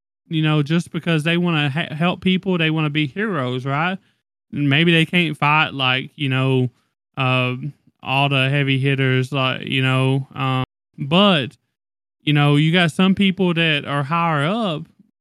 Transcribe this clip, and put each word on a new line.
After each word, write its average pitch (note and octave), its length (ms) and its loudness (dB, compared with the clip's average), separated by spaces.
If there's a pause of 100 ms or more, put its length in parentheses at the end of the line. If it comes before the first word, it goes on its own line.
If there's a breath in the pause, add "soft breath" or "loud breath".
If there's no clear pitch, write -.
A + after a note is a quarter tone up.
(280)
you E3 120 -2
know, D#3 220 2
just E3 300 -2
because E3 320 -2
they E3+ 120 0
wanna E3+ 320 0
ha-, C#3+ 260 -4
help F3 280 -2
people, F#3 340 0
they D#3+ 140 0
wanna D#3 180 0
be D3+ 180 -2
heroes, C3 600 -4
right? D#3+ 320 -2 (520)
And C#3+ 200 0
maybe E3 220 4
they E3 120 4
can't E3 320 -2
fight D3 380 0
like, C3 400 -2
you C#3 160 -4
know, C3 400 0 (480)
um, B2+ 560 -2 (280)
all C#3 280 0
the C3 180 2
heavy C#3 300 0
hitters, C3 520 0
like, C3 360 -2
you C3 160 -2
know, C3 520 0
um, C3 300 -2 (320)
but, D#3+ 600 0 (640)
you D3 100 0
know, D3 240 4
you D#3 160 2
got E3+ 200 2
some F#3+ 220 2
people F#3+ 380 0
that D#3+ 320 -2
are C#3+ 200 -4
higher D#3+ 420 -2
up F3+ 400 -4 (340)